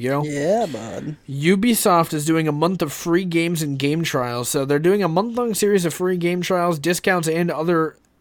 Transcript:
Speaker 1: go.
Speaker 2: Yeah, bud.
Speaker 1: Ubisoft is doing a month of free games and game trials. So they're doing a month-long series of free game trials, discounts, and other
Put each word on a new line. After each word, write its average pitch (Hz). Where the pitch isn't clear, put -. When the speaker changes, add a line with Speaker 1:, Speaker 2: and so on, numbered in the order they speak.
Speaker 1:
go. 143
Speaker 2:
Yeah, 156
bud. 127
Speaker 1:
Ubisoft 180
is 147
doing 160
a 147
month 170
of 147
free 175
games 165
and 143
game 147
trials. 123
So 139
they're 143
doing 190
a 170
month-long 226
series 202
of 165
free 185
game 175
trials, 175
discounts, 170
and 170
other 160